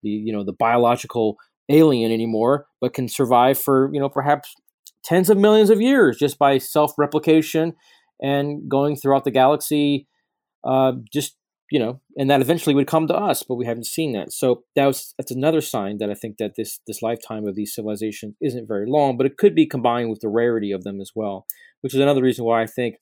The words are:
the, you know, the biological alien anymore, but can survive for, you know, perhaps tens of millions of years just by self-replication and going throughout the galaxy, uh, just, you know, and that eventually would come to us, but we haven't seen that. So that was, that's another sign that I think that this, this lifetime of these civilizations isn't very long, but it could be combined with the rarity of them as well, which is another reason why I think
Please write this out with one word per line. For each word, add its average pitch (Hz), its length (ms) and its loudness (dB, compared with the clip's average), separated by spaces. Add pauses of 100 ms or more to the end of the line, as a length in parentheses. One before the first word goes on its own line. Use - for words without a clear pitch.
the, 104 80 -6
you 107 240 -6
know, 104 100 -6
the 98 80 -6
biological 120 840 0 (300)
alien 139 420 4
anymore, 113 560 0 (140)
but 123 120 -4
can 127 160 -4
survive 127 480 2
for, 135 360 2
you 147 80 -2
know, 139 80 -2
perhaps 143 440 -2 (520)
tens 180 260 2
of 202 80 6
millions 214 320 6
of 214 100 4
years 226 380 4
just 143 180 -2
by 139 220 4
self-replication 156 1120 0 (480)
and 143 480 -2
going 139 280 0
throughout 139 280 0
the 139 60 0
galaxy, 143 760 2 (560)
uh, 131 280 2 (200)
just, 143 240 -6 (340)
you 147 80 0
know, 120 220 -4 (180)
and 135 100 -2
that 139 120 4
eventually 151 340 0
would 135 140 2
come 160 180 0
to 165 80 -2
us, 196 280 -2
but 127 120 -8
we 120 100 -6
haven't 117 220 -6
seen 156 260 -6
that. 98 200 -8
So 127 320 -2 (100)
that 139 120 2
was, - 300 -4
that's - 140 -12
another 151 300 0
sign 104 380 -6
that 104 120 -6
I 101 40 -8
think 107 240 -12
that 107 180 -6
this, - 300 -10
this 110 140 -14
lifetime 110 460 -6
of 98 80 -6
these 104 200 -8
civilizations 107 680 -8
isn't 120 260 -6
very 104 180 -4
long, 139 300 0
but 127 100 0
it 139 120 -4
could 202 160 4
be 160 100 4
combined 120 460 -2
with 107 100 -8
the 110 80 -4
rarity 113 440 0
of 92 120 -6
them 98 160 -10
as 95 140 -16
well, 101 320 -8 (340)
which 131 140 -8
is 135 60 2
another 139 220 4
reason 123 220 0
why 113 180 2
I 110 40 -2
think 120 360 -6